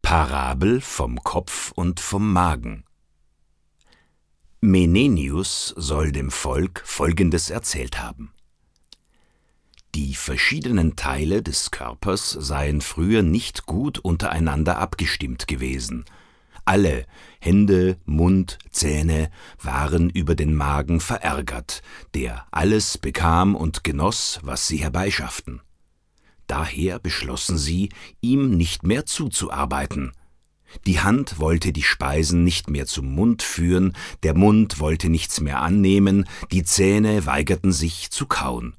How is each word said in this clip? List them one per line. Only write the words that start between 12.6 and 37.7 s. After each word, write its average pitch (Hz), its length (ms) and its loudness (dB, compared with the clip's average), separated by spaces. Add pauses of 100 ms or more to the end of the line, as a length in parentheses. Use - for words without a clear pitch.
früher 101 420 2
nicht 90 420 0
gut 131 320 -4
untereinander 82 800 0
abgestimmt - 680 -4
gewesen. 64 580 -6 (600)
Alle, 92 400 6 (340)
Hände, 95 680 6
Mund, 87 540 4 (120)
Zähne, 78 580 0 (320)
waren 73 480 0
über 82 260 0
den 78 180 0
Magen 71 460 0
verärgert, - 840 -6 (320)
der 60 380 -6
alles 101 460 0
bekam 87 580 2
und 80 280 -4
genoss, 82 600 -2
was - 240 -6
sie 80 100 -2
herbeischafften. 80 840 -4 (840)
Daher 85 520 -4
beschlossen 80 580 -4
sie, 85 320 -2 (320)
ihm 131 300 2
nicht 85 320 0
mehr 113 220 0
zuzuarbeiten. 69 1080 -4 (720)
Die 87 140 2
Hand 92 400 0
wollte 82 320 0
die 76 120 -4
Speisen 78 600 0
nicht 87 260 0
mehr 69 160 -4
zum 65 280 -6
Mund 107 300 2
führen, 90 520 2 (280)
der 78 120 2
Mund 107 440 6
wollte 80 300 0
nichts - 300 0
mehr 71 220 -2
annehmen, 98 640 4 (260)
die 90 120 2
Zähne 101 600 4
weigerten 80 460 0